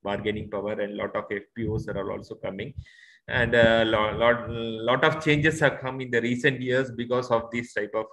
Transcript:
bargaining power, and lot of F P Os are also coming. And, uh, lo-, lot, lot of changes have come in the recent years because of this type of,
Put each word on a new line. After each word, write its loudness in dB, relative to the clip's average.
bargaining -4
power, -4
and -4
lot -6
of -2
F -6
P -4
Os -4
are -6
also -10
coming. -8
And, 2
uh, 8
lo-, 2
lot, 4
lot 0
of 2
changes 2
have 4
come -6
in -8
the 2
recent 0
years 0
because -4
of 0
this -6
type -4
of, -2